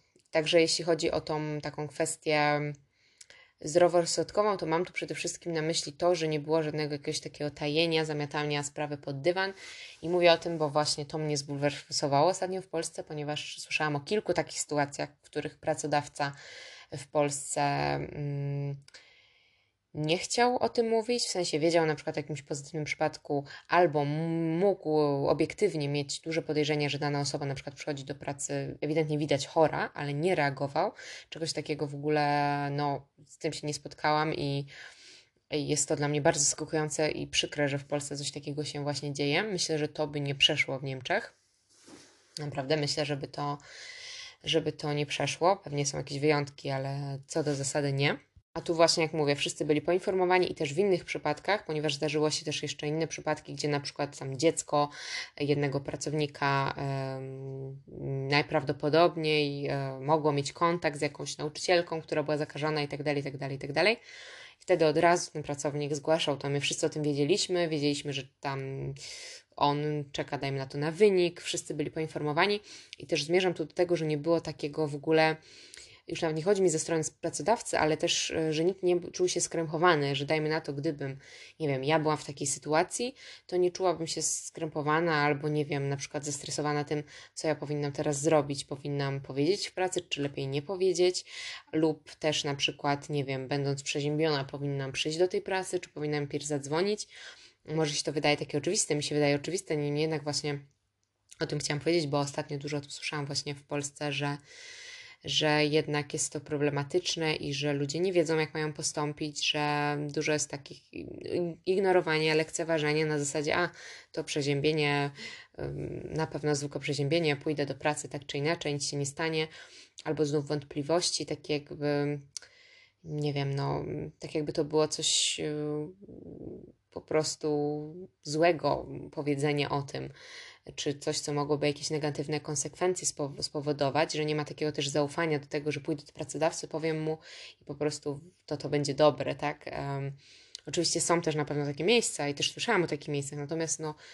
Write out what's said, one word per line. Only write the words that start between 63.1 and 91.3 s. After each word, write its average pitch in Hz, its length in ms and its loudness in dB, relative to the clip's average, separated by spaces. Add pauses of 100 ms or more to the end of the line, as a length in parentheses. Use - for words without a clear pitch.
i - 20 -6
tak 139 140 -6
dalej, 139 200 -6
i - 20 -10
tak 135 120 -8
dalej. 180 260 4 (600)
Wtedy 165 260 4
od 151 120 6
razu 170 340 6
ten 151 120 -6
pracownik 147 520 -2
zgłaszał 151 420 2
to. 139 120 -4
My 143 100 2
wszyscy - 260 0
o 156 40 4
tym 151 140 -2
wiedzieliśmy, 160 640 2
wiedzieliśmy, 147 440 0
że 135 100 -6 (160)
tam 139 200 -4 (1000)
on 147 540 2
czeka, 147 260 -4
dajmy 139 200 -2
na 135 80 -4
to, 135 120 -8
na 151 140 0
wynik, 175 500 6
wszyscy - 320 -6
byli 143 180 -2
poinformowani 160 680 0 (400)
i 147 80 -12
też 147 160 0
zmierzam 175 300 4
tu 160 120 -2
do - 80 -14
tego, 175 220 4
że 160 100 0
nie 151 120 0
było 165 240 2
takiego 156 460 -4
w 143 80 -4
ogóle, 160 400 4 (720)
już 160 140 -6
nawet 160 160 0
nie 156 60 -4
chodzi 196 180 4
mi 185 80 6
ze 156 100 0
strony 160 240 0 (180)
pracodawcy, 170 580 0
ale 156 180 4
też, - 340 0
e, 160 220 0
że 156 100 2
nikt 185 200 0
nie 180 160 4
czuł 180 280 -2
się 175 140 0
skrępowany, 156 720 4
że 139 100 -2
dajmy 156 240 2
na 160 120 0
to, 147 120 -6
gdybym, 143 440 -4 (420)
nie 156 80 0
wiem, 131 160 0
ja 156 160 4
byłam 151 180 2
w - 80 -10
takiej 143 220 -6
sytuacji, 180 680 0 (320)
to 180 100 -2
nie 180 140 4
czułabym 165 360 0
się 156 140 -4
skrępowana 156 920 0
albo, 147 340 2
nie 151 160 2
wiem, 143 240 -2
na 143 80 -2
przykład 139 280 -6
zestresowana 147 580 -2
tym, 147 200 -2 (300)
co - 140 -4
ja 151 80 4
powinnam 147 360 -2
teraz 147 300 0
zrobić, 143 440 2
powinnam 139 560 -4
powiedzieć 147 460 0
w - 60 -12
pracy, 180 280 -2
czy - 200 -6
lepiej 143 260 -4
nie 139 140 -2
powiedzieć, 180 640 2 (480)